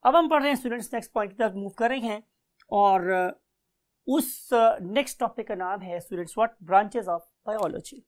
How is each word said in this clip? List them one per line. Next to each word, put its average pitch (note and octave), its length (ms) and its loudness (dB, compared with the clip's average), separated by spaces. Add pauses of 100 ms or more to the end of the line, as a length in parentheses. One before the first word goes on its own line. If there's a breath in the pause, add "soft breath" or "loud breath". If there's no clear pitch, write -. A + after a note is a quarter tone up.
अब C4 120 6
हम E4 120 4
पढ़ D4+ 140 4
रहे C#4+ 80 0
हैं C4+ 60 0
स्टूडेंट्स, A#3 380 -6
नेक्स्ट A3+ 180 -8
पॉइंट G#3 200 -4
की G3 60 -20
तरफ A3 160 0
मूव G3+ 240 -8
कर A#3 120 0
रहे C4 100 -4
हैं A3 220 -6 (480)
और F#3+ 720 2 (680)
उस - 460 -2
नेक्स्ट A3+ 680 2
टॉपिक A3 280 -6
का G#3+ 60 -6
नाम F#3 260 -6
है F3 200 -8
स्टूडेंट्स F3 380 -10
what? A3+ 260 0
Branches G3+ 440 2
of E3+ 120 -2 (280)
biology। G#3 600 -6